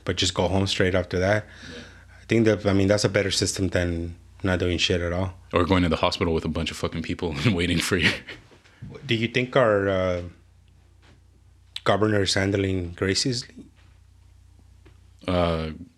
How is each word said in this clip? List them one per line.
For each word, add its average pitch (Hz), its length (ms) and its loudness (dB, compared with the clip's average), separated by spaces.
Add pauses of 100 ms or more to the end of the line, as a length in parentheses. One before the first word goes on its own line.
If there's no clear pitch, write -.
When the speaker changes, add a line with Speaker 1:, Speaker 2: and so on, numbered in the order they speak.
Speaker 1:
but 92 120 -4
just 92 160 -2
go 92 140 0
home 95 200 2
straight 92 280 2
after 92 240 0
that. 101 260 2 (260)
Speaker 2:
Yeah. - 80 -16 (420)
Speaker 1:
I - 60 -20
think 113 180 4
that, 107 200 2
I 101 80 4
mean, 98 160 4
that's 104 160 4
a - 40 2
better 98 220 0
system 95 380 -2
than 87 460 -2 (280)
not 92 160 2
doing 87 180 0
shit 90 240 0
at 85 120 -4
all. 92 200 -4 (200)
Speaker 2:
Or 87 120 2
going 90 180 4
to 87 60 2
the 80 60 2
hospital 87 380 0
with 80 120 0
a 82 40 -2
bunch 82 220 -4
of 90 60 -12
fucking 85 260 -6
people 85 280 -6
<laughs> 71 140 -6
and 110 100 4
waiting 85 240 0
for 98 180 0
you. 78 140 2 (960)
Speaker 1:
Do 123 100 0
you 113 140 0
think 123 260 -2
our, 107 320 4
uh, 92 340 0 (1600)
governor 104 380 2
is 90 100 0
handling 95 600 0
graciously? 101 640 -4 (1700)
Speaker 2:
Uh, 85 420 0 (280)